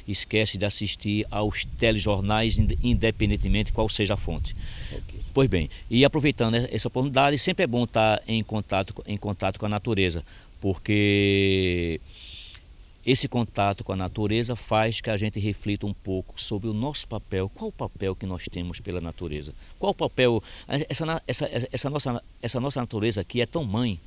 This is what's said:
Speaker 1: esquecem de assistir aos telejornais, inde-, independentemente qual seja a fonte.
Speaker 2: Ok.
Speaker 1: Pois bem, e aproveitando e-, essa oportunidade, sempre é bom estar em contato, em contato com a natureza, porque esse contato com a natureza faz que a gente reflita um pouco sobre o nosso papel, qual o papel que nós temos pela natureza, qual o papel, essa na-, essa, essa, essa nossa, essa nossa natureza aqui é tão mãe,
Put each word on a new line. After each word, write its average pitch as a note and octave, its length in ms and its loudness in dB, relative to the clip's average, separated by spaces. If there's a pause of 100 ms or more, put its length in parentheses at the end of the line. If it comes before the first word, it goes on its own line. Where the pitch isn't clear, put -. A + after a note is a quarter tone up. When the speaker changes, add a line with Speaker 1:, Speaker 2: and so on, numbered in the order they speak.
Speaker 1:
esquecem G#2 540 0
de G2 60 0
assistir G#2 680 -2
aos G#2 320 -2 (160)
telejornais, G#2+ 760 2
inde-, - 260 4
independentemente G#2+ 880 2
qual A2 160 2
seja G2+ 280 2
a - 20 -4
fonte. - 360 -2 (380)
Speaker 2:
Ok. - 300 -10 (120)
Speaker 1:
Pois C3+ 160 6
bem, F2 200 2 (200)
e A#2+ 140 6
aproveitando C3 520 2
e-, A#2+ 200 2
essa A2+ 140 0
oportunidade, C#3 480 2
sempre F#3+ 260 0
é D#3+ 40 2
bom A#2+ 180 2
estar A2 420 4
em A2+ 160 0
contato, G2+ 640 -2
em G#2 80 -4
contato G2 420 -2
com - 80 -6
a G#2 40 -2
natureza, F#2+ 560 0 (340)
porque G2 1400 4 (1040)
esse C3+ 220 4
contato G2+ 560 0
com G2 100 -4
a - 20 -2
natureza G#2+ 600 0
faz A2 440 0
que - 120 -4
a G#2 60 0
gente G#2+ 220 -2
reflita G2+ 460 -2
um G2+ 80 -2
pouco - 480 -6
sobre G#2+ 260 -4
o G#2+ 60 -2
nosso B2+ 340 -4
papel, G2 460 -4
qual A3+ 140 -8
o G3+ 40 -6
papel G2 440 -4
que - 100 -10
nós F#2 240 -6
temos F2 300 -6
pela F2+ 200 -6
natureza, D2+ 540 -8 (240)
qual G3 140 0
o - 20 0
papel, B2 480 2 (480)
essa D#3 160 -2
na-, D#3+ 220 -2
essa, C3+ 180 -2
essa, B2 260 -4
essa C3+ 180 -2
nossa, C3+ 340 -4 (180)
essa B2 180 -2
nossa C#3 200 -2
natureza A2 420 0
aqui A#2+ 200 -2
é A#2 40 2
tão E3 180 -4
mãe, A2 440 0